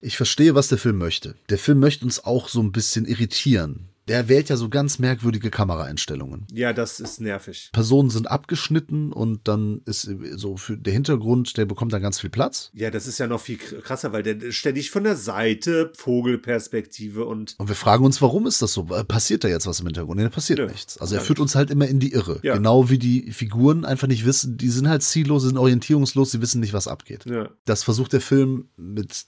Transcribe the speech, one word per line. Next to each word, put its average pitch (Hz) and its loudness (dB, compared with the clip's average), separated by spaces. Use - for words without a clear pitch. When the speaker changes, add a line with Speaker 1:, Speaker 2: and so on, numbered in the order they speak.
Speaker 1:
Ich - -6
verstehe, 151 6
was 139 4
der 123 2
Film 110 0
möchte. 87 -4
Der 101 0
Film 143 4
möchte 143 4
uns 123 -2
auch 120 -2
so 117 0
ein 104 0
bisschen 110 -2
irritieren. 92 0
Der 117 0
wählt 143 6
ja 143 0
so 117 -2
ganz 139 0
merkwürdige 113 0
Kameraeinstellungen. 76 -4
Speaker 2:
Ja, 120 -2
das 117 -6
ist - -12
nervig. 101 -10
Speaker 1:
Personen 123 4
sind 113 -4
abgeschnitten 151 -2
und 110 -4
dann 107 0
ist - -6
so 98 -8
für 104 -8
der 98 -4
Hintergrund, 123 0
der 110 2
bekommt 104 -4
dann 104 -2
ganz 101 -2
viel 95 -6
Platz. - -4
Speaker 2:
Ja, 110 -4
das 104 -6
ist 123 -8
ja 127 -2
noch 117 -4
viel 120 -10
kr-, - -14
krasser, 131 -8
weil 107 -2
der 110 -4
ständig 139 -4
von 202 -2
der 208 0
Seite, 113 0
Vogelperspektive 110 -6
und 110 -10
Speaker 1:
Und 101 -6
wir 101 0
fragen 117 6
uns, 135 4
warum 147 2
ist - 0
das 110 0
so? 92 -2
Passiert 104 -2
da 107 2
jetzt 85 0
was 87 -4
im 90 -4
Hintergrund? 82 -6
Nee, 104 2
da 117 2
passiert 151 0
Speaker 2:
Nö. 123 0
Speaker 1:
nichts. - -12
Also 92 -4
er - 2
Speaker 2:
Gar - -6
Speaker 1:
führt 151 2
Speaker 2:
nicht. 151 2
Speaker 1:
uns 135 0
halt 139 4
immer 143 2
in 135 4
die 131 0
Irre. 85 0
Speaker 2:
Ja. 139 0
Speaker 1:
Genau 117 6
wie 131 6
die 123 0
Figuren 120 2
einfach 131 -2
nicht 117 0
wissen, 131 0
die 127 0
sind 127 0
halt 156 2
ziellos, 147 2
sind 131 2
orientierungslos, 131 4
sie 113 -2
wissen 120 0
nicht, 107 -2
was 101 -4
abgeht. - -12
Speaker 2:
Ja. 120 -6
Speaker 1:
Das 107 0
versucht 117 0
der 131 4
Film 131 2
mit 101 -8